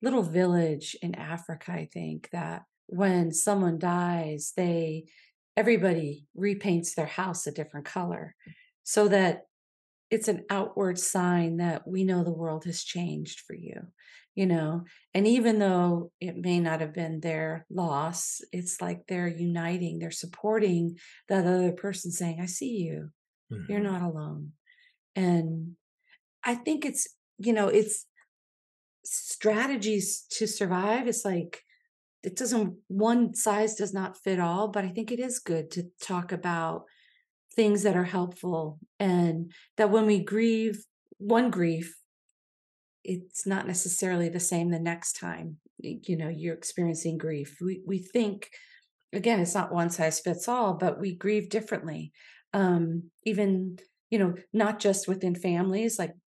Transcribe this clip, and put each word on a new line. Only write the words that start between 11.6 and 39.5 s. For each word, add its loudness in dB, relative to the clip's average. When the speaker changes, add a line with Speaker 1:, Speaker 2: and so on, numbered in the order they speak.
Speaker 1:
we 0
know 2
the 0
world -4
has -6
changed -6
for -12
you, -14
you 2
know? 2
And 4
even 6
though 2
it -8
may 2
not 0
have -6
been -4
their -4
loss, -2
it's -6
like -8
they're -2
uniting, -2
they're -8
supporting 0
that 4
other 4
person, -6
saying, -4
"I -6
see -6
you. -8
You're -4
Speaker 2:
Mm-hmm. 2
Speaker 1:
not -2
alone." -6
And 0
I 0
think -2
it's, -4
you 2
know, 4
it's 4
strategies -2
to -2
survive. 0
It's -2
like, -4
it -6
doesn't, 0
one 4
size 2
does -4
not -4
fit 0
all, 0
but -2
I -2
think -6
it -2
is -4
good -4
to -6
talk -4
about -2
things 4
that 6
are 4
helpful, -2
and 4